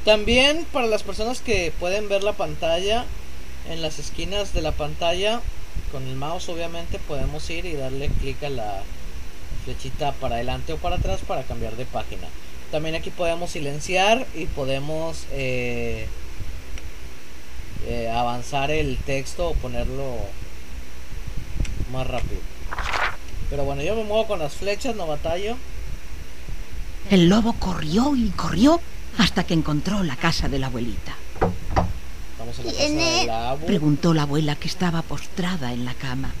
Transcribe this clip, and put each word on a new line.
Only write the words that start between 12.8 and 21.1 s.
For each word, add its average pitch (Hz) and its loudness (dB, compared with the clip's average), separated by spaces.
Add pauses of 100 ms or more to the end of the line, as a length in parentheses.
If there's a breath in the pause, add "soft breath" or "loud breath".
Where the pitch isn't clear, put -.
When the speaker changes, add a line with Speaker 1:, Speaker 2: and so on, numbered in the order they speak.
Speaker 1:
aquí 170 -2
podemos 170 0
silenciar 180 2
y 165 -2
podemos, 151 -2
eh, 120 -2 (1800)
eh, 117 0
avanzar 123 0
el 147 2
texto 139 0
o 151 2
ponerlo 123 0 (1700)